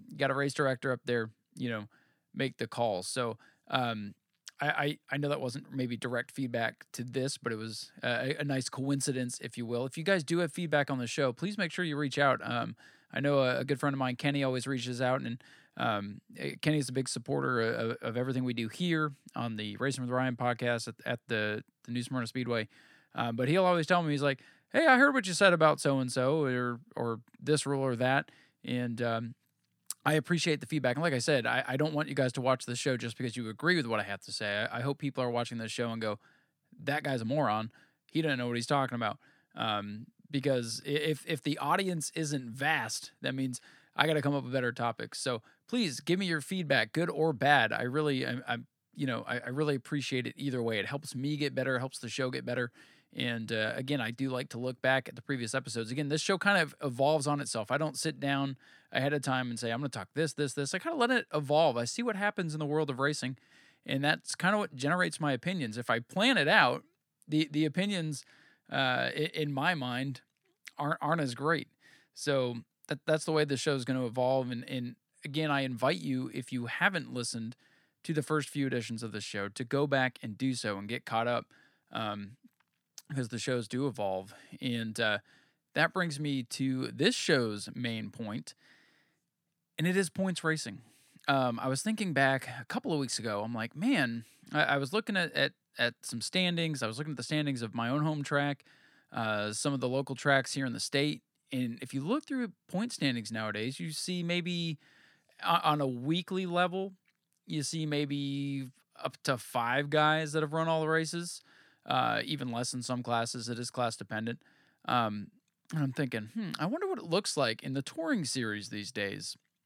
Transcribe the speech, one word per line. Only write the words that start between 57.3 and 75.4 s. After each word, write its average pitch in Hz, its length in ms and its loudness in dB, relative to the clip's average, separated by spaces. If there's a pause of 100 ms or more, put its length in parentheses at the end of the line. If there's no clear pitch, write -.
itself. 113 300 -4
I 127 80 2
don't 151 180 -2
sit 135 240 -4
down 139 380 0 (340)
ahead 139 220 0
of 147 80 0
time 127 300 0
and 113 80 -6
say, 117 120 -2
"I'm 120 100 -2
gonna 143 80 -4
talk 98 260 -10
this, 151 180 0
this, 143 200 -2
this." 139 200 -4
I 185 60 -2
kinda 330 180 -4
let 240 140 4
it 240 200 2
evolve. 147 460 4
I 120 80 0
see - 160 -4
what 240 140 0
happens 190 400 -2
in 156 40 -4
the 151 60 -2
world 147 240 2
of 127 80 -2
racing, 135 400 0 (480)
and 135 180 0
that's 156 300 0
kinda 196 240 2
what 202 180 -2
generates 160 440 0
my 147 120 2
opinions. 131 460 -2
If 123 140 -2
I 117 80 2
plan 214 400 2
it 143 80 4
out, 156 360 6 (440)
the, 156 240 2
the 151 140 2
opinions, 165 600 -2 (460)
uh, 127 440 2
i-, 156 200 -2
in 147 180 -2
my 156 220 2
mind 131 460 -4 (580)
aren't, 151 200 0
aren't 160 220 0
as 127 140 0
great. 147 320 0 (480)
So 127 420 0 (300)
that, 143 180 -4
that's 156 200 2
the 160 60 0
way 151 140 4
the 143 120 0
show 143 180 2
is 123 100 -2
gonna 131 220 0
evolve. 127 420 2
And, 120 180 -6
and 123 280 -6 (280)
again, 151 280 -2